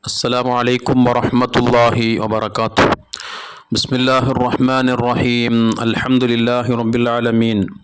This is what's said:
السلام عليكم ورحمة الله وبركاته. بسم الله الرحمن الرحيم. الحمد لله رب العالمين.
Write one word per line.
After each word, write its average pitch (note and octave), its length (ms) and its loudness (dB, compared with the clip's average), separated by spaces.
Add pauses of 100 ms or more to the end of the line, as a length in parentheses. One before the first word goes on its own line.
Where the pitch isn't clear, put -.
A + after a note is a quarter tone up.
(120)
السلام B2 400 -2
عليكم B2 460 0 (100)
ورحمة A#2+ 480 0
الله A#2+ 420 4 (240)
وبركاته. A2 640 -2 (880)
بسم - 240 -2
الله B2+ 280 2 (120)
الرحمن B2+ 540 0
الرحيم. A#2+ 640 0 (340)
الحمد B2 360 0
لله A#2+ 420 0 (160)
رب A2+ 140 -2
العالمين. A#2 640 0 (240)